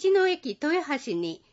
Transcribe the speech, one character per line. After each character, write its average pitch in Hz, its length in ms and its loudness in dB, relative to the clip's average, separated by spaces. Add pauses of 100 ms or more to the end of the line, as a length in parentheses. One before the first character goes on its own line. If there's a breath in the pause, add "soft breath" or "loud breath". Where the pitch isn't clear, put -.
の 381 220 6
駅 349 320 -4
豊 311 400 -2
橋 - 140 -8
に 170 400 -6